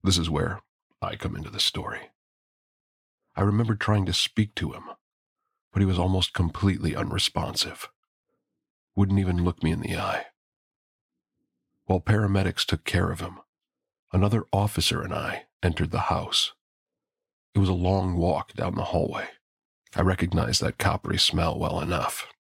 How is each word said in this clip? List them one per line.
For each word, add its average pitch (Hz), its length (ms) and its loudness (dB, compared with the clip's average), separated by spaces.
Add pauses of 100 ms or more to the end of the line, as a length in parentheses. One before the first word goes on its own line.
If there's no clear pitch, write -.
This 95 140 4
is 82 120 0
where 82 320 -2 (400)
I - 140 -6
come - 200 -8
into 73 140 -10
the 104 100 -10
story. - 520 -4 (1200)
I 92 60 0
remember 107 340 2
trying 104 300 2
to 95 80 -2
speak - 420 0
to 73 160 -4
him, - 120 -14 (880)
but 95 100 0
he 98 40 6
was 92 140 2
almost 92 340 2
completely 82 640 0
unresponsive. - 960 -4 (1040)
Wouldn't 98 240 4
even 90 240 0
look 87 180 0
me 80 100 2
in 85 100 -2
the - 160 -4
eye. - 300 -6 (1600)
While 92 140 2
paramedics 98 680 2
took - 200 -2
care 90 260 0
of 85 80 -6
him, 87 200 -10 (760)
another 101 400 2
officer - 480 0
and 92 120 -6
I - 340 -6 (140)
entered 82 300 0
the - 100 -2
house. - 520 -2 (1000)
It 101 60 4
was 95 80 4
a 92 60 2
long 92 420 2
walk 85 380 0
down - 220 -4
the - 100 -4
hallway. - 420 -2 (680)
I - 60 2
recognized 90 600 2
that - 160 -2
coppery - 400 0
smell 82 420 2
well - 220 -2
enough. - 460 -4 (180)